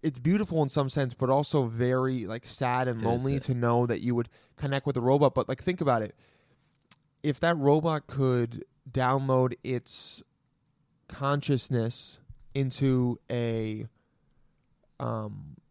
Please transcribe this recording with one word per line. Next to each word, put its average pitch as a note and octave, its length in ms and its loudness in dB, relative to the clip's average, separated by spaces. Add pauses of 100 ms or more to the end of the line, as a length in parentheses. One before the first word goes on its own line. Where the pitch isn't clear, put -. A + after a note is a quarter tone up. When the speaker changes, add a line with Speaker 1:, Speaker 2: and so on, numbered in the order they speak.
Speaker 1:
it's C#3+ 160 -2
beautiful E3+ 440 2
in C#3 60 2
some C#3 200 0
sense, C3 260 -2
but C3 160 0
also C#3 340 4
very, B2 640 0
like, A2+ 200 -8
sad B2+ 420 -2
and A#2+ 80 -2
Speaker 2:
It A2+ 40 -8
is A2+ 60 -2
Speaker 1:
lonely B2 280 2
Speaker 2:
sad. C3 80 -2
Speaker 1:
to C3 120 -2
know A#2+ 320 2
that A#2 140 -2
you B2 140 -2
would A#2 140 -2 (280)
connect C#3 300 -4
with C3+ 100 0
a B2+ 40 2
robot. C3+ 340 4
But, - 140 0
like, C3 140 -6
think F3+ 180 -4
about B2+ 220 2
it. - 120 -8 (1080)
If D3 180 -2
that E3+ 160 2
robot D#3 500 2
could B2 580 0 (260)
download C3 640 2 (100)
its - 580 -6 (840)
consciousness C3+ 1120 -2 (340)
into C3 640 0 (120)
a, A2+ 560 -4 (1120)
um, A2 580 -8 (140)